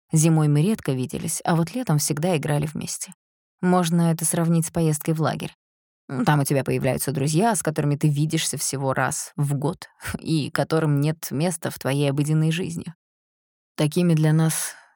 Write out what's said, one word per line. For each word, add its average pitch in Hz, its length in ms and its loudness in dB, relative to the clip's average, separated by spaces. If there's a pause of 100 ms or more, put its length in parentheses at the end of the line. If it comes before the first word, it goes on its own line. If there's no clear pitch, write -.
(120)
Зимой 156 360 6
мы 147 140 4
редко 208 300 0
виделись, 127 520 -4
а 170 120 2
вот 165 180 0
летом 240 240 0
всегда 156 380 -2
играли 151 300 0
вместе. - 480 -10 (480)
Можно 175 500 2
это 160 140 -2
сравнить 165 400 2
с - 40 -10
поездкой 160 440 0
в 160 80 -2
лагерь. - 320 -4 (540)
М, 143 180 -2
там 151 140 4
у 139 40 2
тебя 135 180 0
появляются 131 500 -2
друзья, 156 440 0
с - 60 -4
которыми 147 340 0
ты 156 120 2
видишься 151 500 -2
всего 135 340 -2
раз 131 440 -2
в 143 180 0
год 143 340 -4 (140)
<laughs> - 180 -8
и 156 300 -2
которым 147 500 0
нет 156 300 -2
места 151 400 -4
в - 80 -12
твоей 143 320 0
обыденной 156 420 2
жизни. 170 420 -6 (800)
Такими 165 380 2
для 156 220 4
нас 160 400 0 (220)